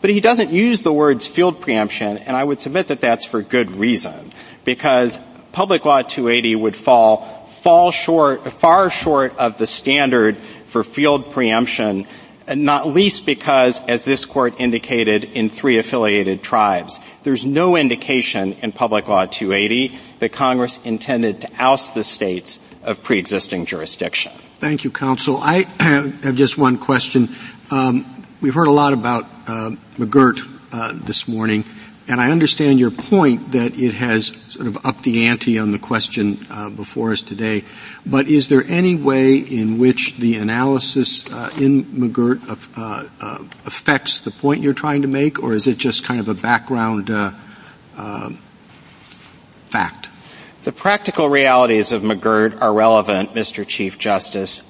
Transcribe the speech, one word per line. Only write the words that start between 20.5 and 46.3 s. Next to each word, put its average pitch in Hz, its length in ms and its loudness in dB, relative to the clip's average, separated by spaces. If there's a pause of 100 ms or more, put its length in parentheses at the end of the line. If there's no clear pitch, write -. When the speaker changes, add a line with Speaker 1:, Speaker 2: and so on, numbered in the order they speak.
Speaker 1:
intended 113 580 -4
to - 160 -14
oust 135 380 0
the 110 80 -2
states - 560 -6 (240)
of 113 200 -6
pre-existing 95 640 -4
jurisdiction. - 680 -8 (280)
Speaker 2:
Thank 147 240 -4
you, 127 80 -4
counsel. 131 460 -2
I 175 240 2
<clears throat> - 180 -6
have 143 560 0
just 131 220 2
one 127 200 4
question. 127 520 0 (420)
Um, 131 340 0 (360)
we've 135 120 0
heard 160 140 4
a 143 40 6
lot 143 220 4
about, 120 320 -2 (220)
uh, 113 240 -6 (260)
McGirt, 123 420 4 (320)
uh, 113 240 -8
this - 320 -6
morning, 110 380 -2 (420)
and 123 120 0
I 123 120 2
understand 147 480 4
your 120 120 4
point 151 600 2
that 120 260 -2
it 120 180 0
has 110 320 0 (220)
sort - 180 -10
of 104 180 -8
upped - 180 -2
the 117 240 0
ante 117 320 0
on 107 120 0
the 101 80 -2
question, 107 720 -4
uh, 104 200 -12
before 107 420 -6
us 101 100 -4
today. 107 420 -6 (420)
But 135 220 0
is 147 200 2
there 131 160 4
any 175 320 2
way 135 400 4
in 113 420 -2
which 123 400 2
the 117 200 0
analysis, 123 880 -2
uh, 120 300 -10
in 135 280 4
McGirt, 123 560 -2 (360)
uh, 110 300 -10 (140)
uh, 117 220 -12 (220)
affects - 540 -2
the 107 120 -8
point 143 300 -2
you're 143 120 2
trying 143 300 -2
to 139 40 -2
make, 143 340 -2
or 117 120 -2
is 107 140 0
it 117 100 0
just - 260 -2
kind 123 160 -4
of 104 80 -4
a 107 60 -4